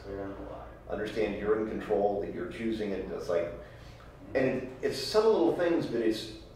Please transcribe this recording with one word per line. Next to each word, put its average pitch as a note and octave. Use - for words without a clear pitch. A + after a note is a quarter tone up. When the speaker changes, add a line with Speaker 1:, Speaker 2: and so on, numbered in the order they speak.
Speaker 1:
clear G2
on G2
the G2
why. -
Speaker 2:
Understand G2+
you're G#2+
in G#2+
control, G2+
that -
you're A#2
choosing G#2+
it. F#2+
It's -
like, E2+
and C3
it, B2+
it's -
subtle G#3+
little E3+
things, E3+
but A#2
it's, -